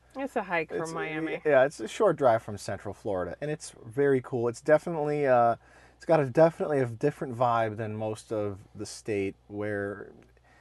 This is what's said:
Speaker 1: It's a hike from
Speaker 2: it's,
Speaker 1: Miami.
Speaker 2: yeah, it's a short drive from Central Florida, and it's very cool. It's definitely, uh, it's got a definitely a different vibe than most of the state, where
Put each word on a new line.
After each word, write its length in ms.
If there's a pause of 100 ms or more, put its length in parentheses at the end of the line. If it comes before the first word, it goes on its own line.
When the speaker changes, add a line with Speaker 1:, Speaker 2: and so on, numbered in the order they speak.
(140)
Speaker 1:
It's 220
a 60
hike 260
from 140
Speaker 2:
it's, 100
Speaker 1:
Miami. 500
Speaker 2:
yeah, 220
it's 160
a 80
short 280
drive 260
from 160
Central 340
Florida, 480
and 100
it's 220 (140)
very 340
cool. 280
It's 120
definitely, 680
uh, 300 (400)
it's 80
got 160
a 60
definitely 540
a 60
different 480
vibe 440
than 180
most 340
of 280 (160)
the 100
state, 500 (140)
where 640 (500)